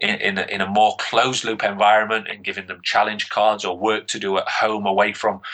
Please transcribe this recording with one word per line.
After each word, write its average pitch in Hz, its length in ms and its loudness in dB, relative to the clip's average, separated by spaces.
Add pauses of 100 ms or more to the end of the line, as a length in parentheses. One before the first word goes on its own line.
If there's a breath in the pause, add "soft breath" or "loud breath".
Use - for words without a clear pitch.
in, 107 160 0
in 98 220 -2
a, 90 80 0
in 101 140 -4
a 95 80 -2
more 107 300 4
closed 123 460 0
loop 110 180 -4
environment 107 640 2
and 101 140 -12
giving 98 240 -8
them 92 160 -12
challenge 107 460 0
cards 104 360 2
or 90 140 -2
work 107 300 0
to 113 100 -6
do 98 180 -2
at 92 120 -2
home 110 360 0
away 101 280 2
from 101 280 -2 (140)